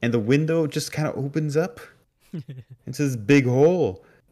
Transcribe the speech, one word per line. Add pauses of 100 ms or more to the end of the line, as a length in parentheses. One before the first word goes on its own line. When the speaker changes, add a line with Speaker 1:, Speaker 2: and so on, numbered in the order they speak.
Speaker 1:
and
the
window
just
kinda
opens
up (280)
Speaker 2:
<laughs>
Speaker 1:
into
this
big
hole. (260)